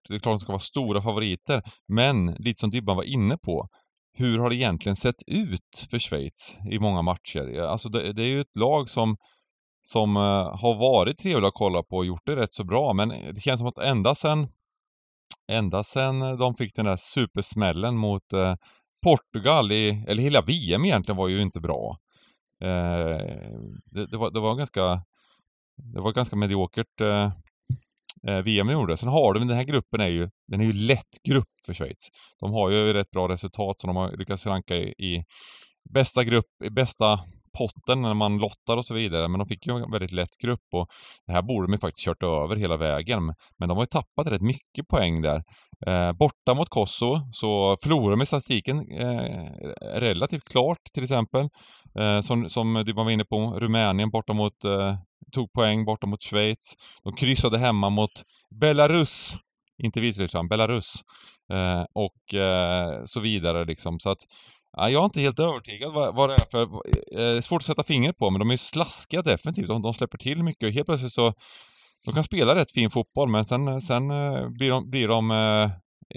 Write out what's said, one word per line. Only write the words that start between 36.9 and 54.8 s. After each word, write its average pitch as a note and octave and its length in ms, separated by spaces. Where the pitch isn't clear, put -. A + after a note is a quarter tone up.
potten B2+ 440
när G#2+ 120
man G#2 240
lottar A2+ 380
och A#2+ 80
så A#2 100
vidare. E2+ 340
Men F2+ 100
de G2+ 100
fick - 180
ju B2 100
en A#2 140
väldigt F#2 220
lätt F2+ 300
grupp A#2+ 300
och F2 160
det F2+ 60
här F2 100
borde G#2 240
de F#2+ 60
ju G#2 60
faktiskt - 260
kört - 180
över E2 340
hela F2+ 200
vägen. D#2+ 580
Men F2+ 100
de F2 80
har A2 60
ju B2 40
tappat D3+ 400
rätt G2+ 160
mycket - 460
poäng E2+ 340
där. D#2 200
Eh, F2+ 260
borta B2+ 420
mot D3+ 140
Kosovo A#2+ 520
så G2 500
förlorar C#3+ 280
de A2 120
i D3 40
statistiken, C3+ 520
eh, A#2+ 440
relativt A#2+ 480
klart D3 300
till C3+ 80
exempel. B2+ 420
Eh, G#2 220
som, A#2+ 280
som A2+ 380
du A2+ 60
var A2 180
inne G#2+ 140
på, G#2+ 360
Rumänien G#2+ 500
borta A2 220
mot, G#2 320
eh, G2 300